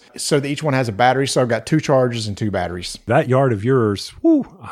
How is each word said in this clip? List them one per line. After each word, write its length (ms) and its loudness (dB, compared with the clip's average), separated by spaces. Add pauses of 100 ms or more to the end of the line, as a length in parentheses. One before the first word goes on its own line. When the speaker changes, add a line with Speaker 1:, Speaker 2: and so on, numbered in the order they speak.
(160)
Speaker 1:
so 240 0
that 80 -4
each 140 -6
one 100 -2
has 160 0
a 40 -4
battery. 340 4
So 160 0
I've 60 0
got 180 -2
two 140 2
chargers 460 0
and 120 -6
two 120 -2
batteries. 460 -6 (100)
Speaker 2:
That 220 2
yard 240 2
of 120 -4
yours, 460 0 (120)
whew, 240 2 (260)